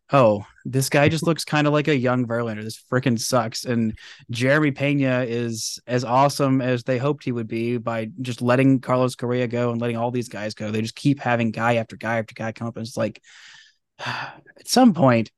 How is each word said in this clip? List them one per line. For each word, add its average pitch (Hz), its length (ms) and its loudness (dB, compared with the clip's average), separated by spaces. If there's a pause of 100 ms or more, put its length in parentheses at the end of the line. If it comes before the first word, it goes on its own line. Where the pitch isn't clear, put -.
(120)
"Oh, 107 320 4 (220)
this 131 240 -2
guy 147 180 4
just 160 180 0
looks 165 160 0
kinda 151 280 0
like 147 180 2
a 151 80 2
young 123 300 0
Verlander. 113 360 -4
This 110 300 -14
frickin' 127 260 2
sucks." 123 460 -2
And 113 340 -2 (320)
Jeremy 131 420 2
Pena 135 540 0
is 117 600 -6
as 127 180 -2
awesome 135 560 2
as 123 240 -2
they 127 140 0
hoped 143 260 -2
he 131 80 -4
would 117 160 -4
be 117 300 -2
by 113 320 -6 (100)
just 123 220 -6
letting 131 380 4
Carlos 127 340 0
Correa 123 320 -2
go 120 240 -2
and 117 100 -4
letting 120 160 -2
all 117 140 -2
these 123 180 -4
guys 107 240 -8
go. 107 180 -8
They 110 120 -2
just 113 140 -8
keep 139 220 0
having 117 320 0
guy 117 260 0
after 113 200 -6
guy 113 220 -4
after 110 160 -8
guy 113 180 -8
come 117 160 -10
up, 113 80 -12
and 113 100 -10
it's 117 120 -12
like, 113 240 -4 (400)
<sighs> - 360 -20
at - 380 -10 (300)
some 240 260 6
point 120 460 4